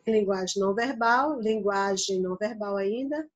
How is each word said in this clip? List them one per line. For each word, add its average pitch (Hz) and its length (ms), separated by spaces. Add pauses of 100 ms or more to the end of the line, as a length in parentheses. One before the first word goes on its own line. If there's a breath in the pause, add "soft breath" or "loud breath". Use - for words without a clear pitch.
tem 226 100
linguagem 196 460
não 196 140
verbal, 240 680
linguagem 196 800
não 185 160
verbal 208 400
ainda, 269 600